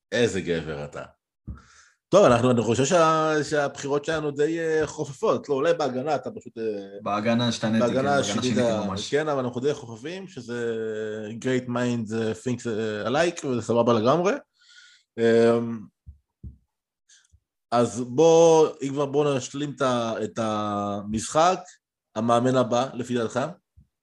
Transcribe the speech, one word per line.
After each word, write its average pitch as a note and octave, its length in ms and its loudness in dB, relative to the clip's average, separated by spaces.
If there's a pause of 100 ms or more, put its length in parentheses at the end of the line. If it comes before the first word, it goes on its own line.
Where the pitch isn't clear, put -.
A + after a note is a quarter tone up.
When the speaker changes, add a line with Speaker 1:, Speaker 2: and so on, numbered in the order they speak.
(120)
Speaker 1:
איזה G#2+ 300 0
גבר D#2 440 -4
אתה. - 180 -14 (1040)
טוב, F3+ 160 8
אנחנו, B2 260 6
אני A#2 100 4
חושב A#2 240 2
שה-, D#3+ 580 2
שהבחירות C#3+ 640 -2
שלנו D3+ 260 -4
די, D3+ 280 -2
אה, D#3 280 0
חופפות. D3+ 640 -4
לא, C#3+ 40 0
אולי D#3 200 2
בהגנה C#3 420 -2
אתה B2 160 -8
פשוט, A2+ 260 -16
אה, A2+ 60 -6 (380)
Speaker 2:
בהגנה A2 460 0
השתנתי, A2+ 320 -2
כן, - 0 -
Speaker 1:
בהגנה A#2+ 220 2
Speaker 2:
בהגנה C#3 220 2
Speaker 1:
שינית, A2+ 200 -4
Speaker 2:
שיניתי A2+ 440 0
ממש. G2 240 -8
Speaker 1:
כן, D3+ 180 0
אבל C#3 160 -2
אנחנו A#2+ 140 -6
די C#3+ 140 0
חופפים, D3 540 -12
שזה A#2 480 -6 (640)
great B2+ 300 -2
minds, A#2+ 440 -2
אה, A2 180 -2
thinks, A#2+ 360 -6
אה, G#2+ 400 -4
alike, D#3+ 380 0
וזה B2 160 -2
סבבה A#2 320 2
לגמרי. D#3 400 2 (840)
אמ, A#2 600 4 (1900)
אז A#2 300 2
בוא, D#3+ 680 6 (120)
אם C#3 80 -4
כבר C#3 160 -2
בוא C#3 320 0
נשלים C#3+ 380 -6
את - 60 -12
ה-, A#2+ 320 0 (100)
את G#2 160 -6
המשחק, G#2+ 1200 0 (560)
המאמן A#2+ 400 2
הבא, A#2+ 380 2
לפי A#2+ 200 -6
דעתך, A#2+ 260 -2 (640)